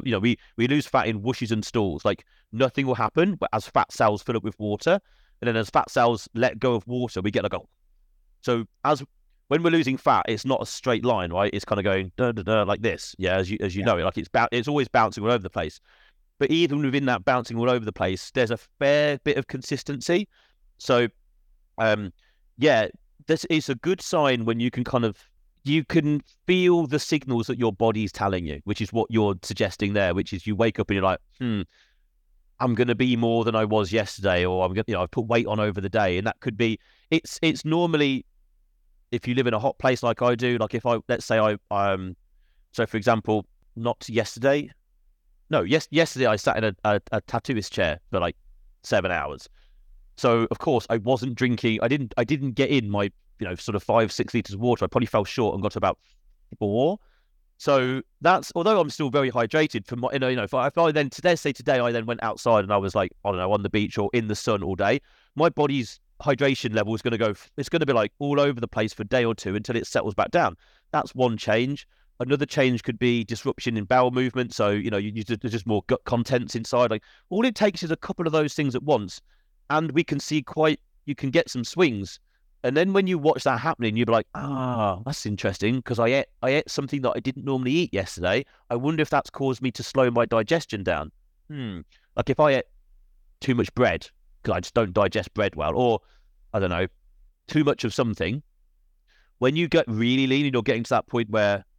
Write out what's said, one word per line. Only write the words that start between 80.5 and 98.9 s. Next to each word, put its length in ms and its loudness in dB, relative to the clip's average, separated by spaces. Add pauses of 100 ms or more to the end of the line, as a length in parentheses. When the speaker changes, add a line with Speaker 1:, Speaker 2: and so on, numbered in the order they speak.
Speaker 1:
you 100 -6
can 160 -4
get 180 2
some 140 -6
swings. 560 -2 (460)
And 120 0
then 160 2
when 140 2
you 100 2
watch 260 2
that 160 2
happening, 380 -2
you'll 80 2
be 80 0
like, 220 2
"Ah, 680 -2
that's 200 -8
interesting, 560 -2
'cause 180 -4
I 80 4
ate, 180 2 (160)
I 100 0
ate 180 0
something 320 -4
that 140 0
I 40 -4
didn't 240 -6
normally 280 -2
eat 220 0
yesterday. 520 -2 (240)
I 80 -2
wonder 240 0
if 80 0
that's 200 0
caused 320 -4
me 100 -2
to 120 -12
slow 280 2
my 140 2
digestion 580 0
down. 280 -2 (380)
Hmm. 320 -10 (340)
Like, 140 -2
if 100 2
I 120 6
ate 140 0 (760)
too 140 0
much 180 0
bread, 340 2 (360)
'cause 120 0
I 60 0
just 120 -14
don't 200 2
digest 400 0
bread 220 -2
well, 200 -2
or, 240 2 (540)
I 60 -2
don't 100 0
know, 180 -2 (600)
too 180 0
much 180 0
of 100 -4
something." 500 -2 (960)